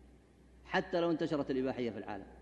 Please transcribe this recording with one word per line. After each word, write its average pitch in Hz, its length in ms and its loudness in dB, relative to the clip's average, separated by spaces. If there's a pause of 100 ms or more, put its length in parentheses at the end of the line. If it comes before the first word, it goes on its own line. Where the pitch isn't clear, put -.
(640)
حتى 180 360 2
لو 170 100 4
انتشرت 147 400 0
الإباحية 127 400 0
في 101 60 -6
العالم، 101 280 -8 (160)